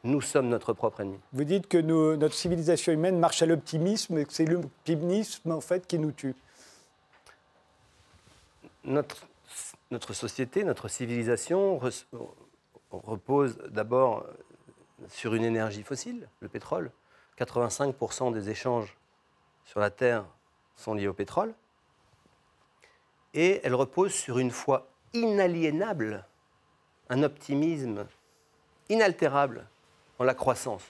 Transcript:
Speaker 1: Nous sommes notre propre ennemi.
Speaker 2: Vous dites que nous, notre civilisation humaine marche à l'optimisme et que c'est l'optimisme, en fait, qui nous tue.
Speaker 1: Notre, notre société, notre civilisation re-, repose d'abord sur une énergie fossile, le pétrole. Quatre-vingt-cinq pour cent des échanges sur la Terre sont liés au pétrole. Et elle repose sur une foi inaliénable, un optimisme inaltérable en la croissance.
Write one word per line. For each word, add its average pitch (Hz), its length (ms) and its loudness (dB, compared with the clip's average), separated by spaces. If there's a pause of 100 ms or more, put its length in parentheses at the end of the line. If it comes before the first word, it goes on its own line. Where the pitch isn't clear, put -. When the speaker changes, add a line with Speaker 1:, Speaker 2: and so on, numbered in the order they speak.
Speaker 1:
Nous 131 180 2
sommes 127 280 2
notre 113 240 0
propre 110 280 -2
ennemi. 98 180 -8 (120)
Speaker 2:
Vous 131 120 -4
dites 175 240 0
que 180 100 2
nous, 160 380 4
notre 151 200 2
civilisation 170 560 2
humaine 175 260 2
marche 165 240 4
à 165 40 6
l'optimisme 165 720 0
et 147 80 0
que - 80 -18
c'est 170 120 2
l'optimisme, 170 1040 -2
en 160 100 -2
fait, 180 260 -4
qui 170 120 -2
nous 156 120 0
tue. 135 240 -6 (2500)
Speaker 1:
Notre, 143 440 -4 (640)
notre 117 220 -8
société, 127 500 -4
notre 147 240 -2
civilisation 120 880 0
re-, 127 280 -6 (840)
repose 113 680 0 (120)
d'abord 113 560 0 (840)
sur - 280 -4
une 113 80 2
énergie 110 400 0
fossile, 233 440 -10 (120)
le 101 80 -14
pétrole. 156 440 -6 (440)
Quatre-vingt-cinq 123 600 -2
pour - 180 -4
cent 127 180 -2
des 107 180 -4
échanges 117 480 -4 (680)
sur - 160 -8
la 104 100 2
Terre 117 360 0 (500)
sont - 180 -6
liés 101 140 -2
au 95 60 -2
pétrole. 180 400 -2 (1800)
Et 180 300 4
elle 127 120 2
repose 139 380 2
sur 123 260 -2
une 127 120 2
foi - 360 0 (260)
inaliénable, 170 1120 0 (840)
un 127 140 2
optimisme 143 840 -2 (840)
inaltérable 165 800 2 (520)
en 127 40 2
la 127 100 6
croissance. 123 560 -2